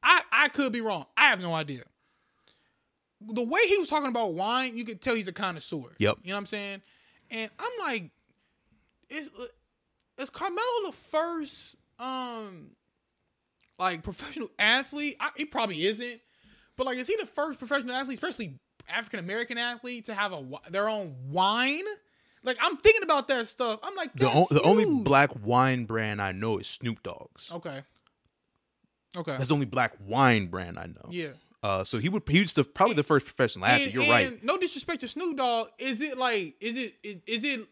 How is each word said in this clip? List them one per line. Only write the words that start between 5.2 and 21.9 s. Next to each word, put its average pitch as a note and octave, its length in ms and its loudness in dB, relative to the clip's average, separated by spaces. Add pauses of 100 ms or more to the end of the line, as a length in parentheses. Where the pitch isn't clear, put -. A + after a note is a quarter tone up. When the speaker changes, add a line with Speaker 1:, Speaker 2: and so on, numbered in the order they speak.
Speaker 1:
a F#3 40 -10
connoisseur. E3 680 -8
Speaker 2:
Yep. G#2 240 2
Speaker 1:
You F3 80 -14
know F#3+ 40 -6
what G#3 60 -4
I'm G3+ 60 -12
saying? G3+ 360 -10 (480)
And A3 280 -8
I'm A4+ 120 -6 (100)
like, A#3+ 300 -6 (1000)
is, D4 220 -10 (880)
is C4 120 -8
Carmelo G#4 560 -4
the D#4 60 -8
first, D#4+ 840 -6 (220)
um, A#3 680 -10 (1080)
like, F3+ 240 -2
professional - 460 -10 (100)
athlete? C4+ 600 0
I, D4+ 160 -2
he D4+ 80 -4
probably G#3 420 -4
isn't. A#3 340 -4 (560)
But, B3+ 100 -4
like, B3+ 120 -4
is B3+ 100 -8
he G#4+ 100 0
the G#4 80 -4
first D4 320 -6
professional B3 360 -4
athlete, C4 240 -6
especially F3 400 -8 (300)
African-American A3 680 -6
athlete, A#3+ 480 -8
to A3+ 80 -8
have G3 180 -2
a F3 40 -8
wi-, C3+ 240 -12 (100)
their G3 180 0
own G3+ 260 -4 (160)
wine? A#3+ 540 2 (580)